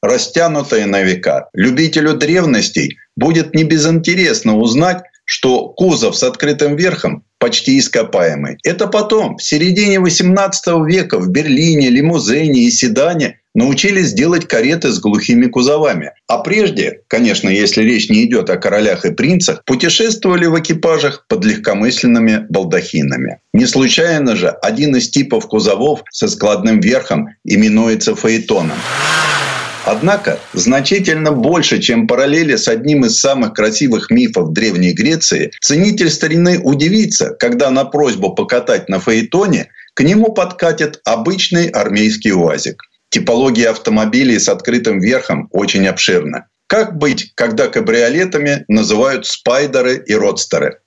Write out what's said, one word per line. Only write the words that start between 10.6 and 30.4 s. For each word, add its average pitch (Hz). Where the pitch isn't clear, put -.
века, 170
в 92
Берлине 147
лимузены 143
и 120
седане – 135
научились 143
делать 160
кареты 131
с 98
глухими 113
кузовами. 123
А 117
прежде, 175
конечно, 110
если 104
речь 110
не 110
идет 110
о 90
королях 101
и 87
принцах, 170
путешествовали 175
в 165
экипажах 160
под 101
легкомысленными 110
балдахинами. 76
Не 220
случайно 135
же 90
один 131
из 117
типов 117
кузовов 107
со -
складным 104
верхом 92
именуется 110
фаэтоном. 113
Однако 165